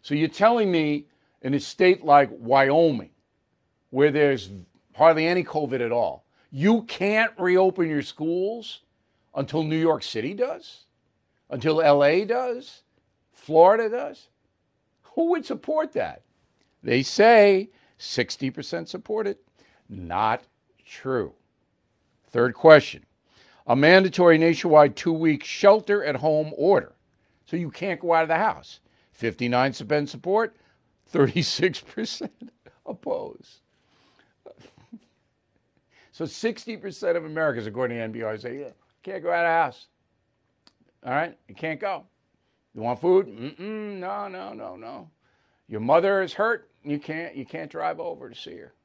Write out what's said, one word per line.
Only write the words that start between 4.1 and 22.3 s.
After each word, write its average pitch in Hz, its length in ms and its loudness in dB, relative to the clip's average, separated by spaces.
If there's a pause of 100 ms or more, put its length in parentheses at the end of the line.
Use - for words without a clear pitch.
there's 135 380 0 (460)
hardly 160 320 4
any 175 160 0
covid 135 380 -4
at 117 100 -4
all, 104 320 -4 (280)
you 208 320 2
can't 214 540 -2
reopen 185 500 2
your 151 140 -2
schools 185 800 -6 (520)
until 139 300 -4
New 156 140 -2
York 160 260 2
City 120 300 -6
does? - 520 -8 (640)
Until 151 320 0
L 143 220 6
A 170 220 2
does? 247 560 -6 (500)
Florida 196 580 4
does? 254 380 -10 (840)
Who 330 180 0
would 330 140 -2
support 311 480 -4
that? 82 300 -6 (580)
They 123 220 0
say 208 680 6 (280)
sixty - 520 -6
percent 165 400 -10
support 214 380 -8
it. 196 120 -8 (480)
Not 98 560 -4 (400)
true. 127 500 -6 (960)
Third 120 260 0